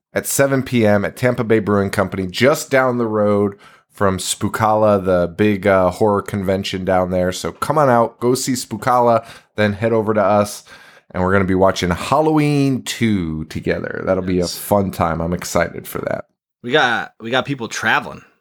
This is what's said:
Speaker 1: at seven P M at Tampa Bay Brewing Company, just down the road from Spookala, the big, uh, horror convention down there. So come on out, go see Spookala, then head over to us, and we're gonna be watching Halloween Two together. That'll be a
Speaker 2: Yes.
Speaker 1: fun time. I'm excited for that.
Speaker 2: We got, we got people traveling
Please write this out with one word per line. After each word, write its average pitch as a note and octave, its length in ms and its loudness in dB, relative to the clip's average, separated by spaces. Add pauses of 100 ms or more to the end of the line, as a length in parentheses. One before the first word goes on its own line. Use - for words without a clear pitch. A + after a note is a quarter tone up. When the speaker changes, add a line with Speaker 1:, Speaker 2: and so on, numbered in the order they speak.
(140)
Speaker 1:
at G2+ 140 -4
seven C3+ 360 0
P A#2+ 220 0
M G#2 200 4
at E2 100 -6
Tampa B2 300 0
Bay A2 140 4
Brewing G2+ 300 0
Company, F#2+ 380 -2
just B2 420 0
down C3 280 2
the A#2 100 -2
road G#2 500 0 (320)
from F#2+ 280 0
Spookala, G#2+ 880 0
the F2 320 0
big, G#2 280 2
uh, F#2+ 240 4
horror G2+ 320 2
convention G2 640 -4
down F#2 280 0
there. F2+ 200 0
So F2 220 -8
come - 240 -4
on C#3+ 120 4
out, A#2 300 2
go B2 160 2
see C3 180 -4
Spookala, A#2+ 720 0 (300)
then G#2+ 160 0
head A2+ 220 -2
over A2 200 0
to G#2+ 80 2
us, G#2 440 2 (460)
and F2+ 120 -2
we're F#2 80 2
gonna G2 140 2
be F#2 100 0
watching F#2 360 2
Halloween D3 920 0
Two E2+ 640 -2
together. - 600 -6
That'll F#2+ 180 0
be F#2 160 0
a - 20 2
Speaker 2:
Yes. E2+ 160 -4
Speaker 1:
fun G2+ 340 0
time. E2 300 -2
I'm E2+ 120 -2
excited - 540 -4
for - 120 -8
that. - 260 -6 (360)
Speaker 2:
We A#2+ 120 -8
got, A#2+ 480 0
we A2+ 100 -10
got B2+ 140 0
people B2+ 240 -6
traveling A2 520 -2 (200)